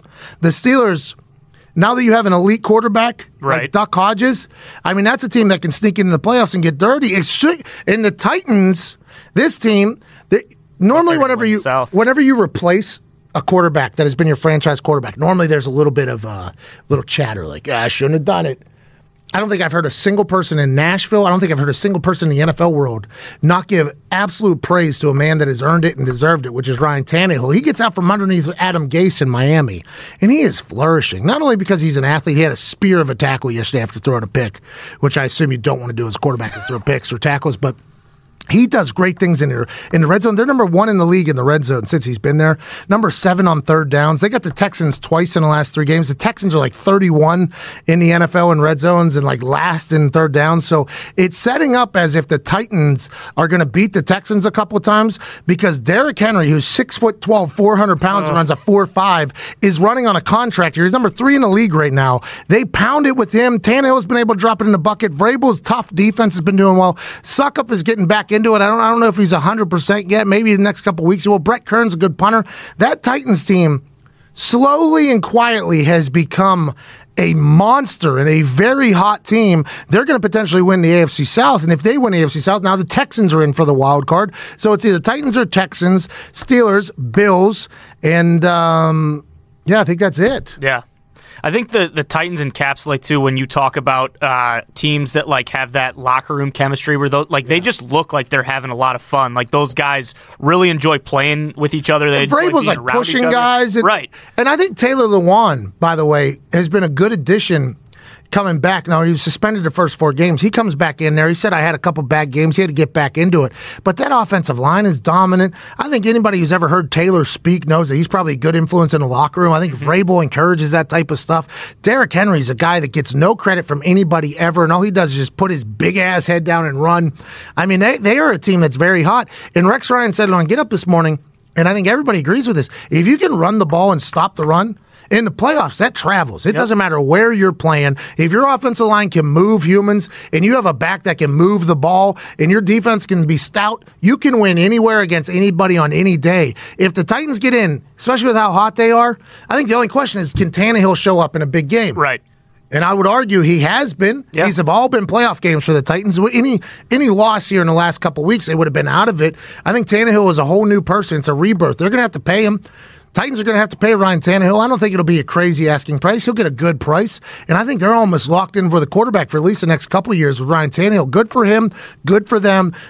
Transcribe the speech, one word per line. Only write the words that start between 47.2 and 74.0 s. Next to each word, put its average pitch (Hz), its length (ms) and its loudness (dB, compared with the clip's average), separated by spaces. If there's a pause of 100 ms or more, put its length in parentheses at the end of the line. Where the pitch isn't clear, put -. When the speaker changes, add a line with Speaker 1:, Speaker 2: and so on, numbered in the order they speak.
Speaker 1:
in 165 120 4
the 170 140 4
N 170 80 2
F 170 160 0
L 175 160 4
in 151 80 2
red 151 180 2
zones 170 380 2
and, 139 80 0
like, 131 180 -4
last 156 480 -2
in 151 200 2
third 160 200 2
downs. 156 340 0
So 151 220 0 (300)
it's 185 200 0
setting 262 380 0
up 240 220 0
as 160 180 0
if 156 140 -2
the 156 80 0
Titans 160 720 -2 (260)
are 160 140 0
gonna 170 160 2
beat 180 260 0
the 180 100 -2
Texans 190 440 0
a 208 60 0
couple 214 260 -2
of - 80 -6
times 214 340 2 (260)
because 170 360 0
Derrick 208 360 0
Henry, 208 320 2
who's 151 160 2
six-foot-twelve, 214 840 -2
four 202 240 2
hundred 190 240 2
pounds, 185 300 0
Speaker 2:
Uh. 151 40 -2
Speaker 1:
runs 165 160 0
a 156 60 0
four 202 320 2
five, 175 460 0 (280)
is 190 160 2
running 233 300 2
on 202 80 2
a 160 60 -2
contract 208 560 0
here. 165 80 2
He's 185 80 0
number 247 160 2
three 269 260 2
in 269 60 2
the 233 80 2
league 202 240 2
right 151 180 2
now. 135 300 2 (260)
They 220 160 2
pound 269 440 0
it 262 100 0
with 226 160 -2
him. 240 260 2
Tannehill's 262 460 2
been 226 100 -2
able 233 200 2
to 190 40 -6
drop 220 220 0
it 208 60 0
in 220 40 4
the 202 60 4
bucket. 202 340 -2
Vrabel's 233 480 0
tough 226 340 -4
defense 202 420 2
has 180 60 -4
been 196 140 0
doing 196 220 4
well. 185 160 4 (300)
Succop 269 480 -2
is 190 120 -2
getting 208 240 0
back 208 300 0
into 220 160 2
it. 208 80 2
I 196 60 2
don't, 220 120 0
I 226 120 2
don't 233 80 2
know 233 80 4
if 190 100 0
he's 196 140 2
a 175 80 2
hundred 202 280 0
percent 180 440 -2
yet. 214 160 0
Maybe 208 280 2
the 196 60 2
next 202 200 0
couple 170 240 -4
weeks 180 180 2
he 202 60 0
will. 202 100 4
Brett 208 260 -2
Kern's 220 300 0
a - 20 -6
good 170 220 -2
punter. 214 260 2 (320)
That 254 240 0
Titans 254 420 0
team 165 380 2 (520)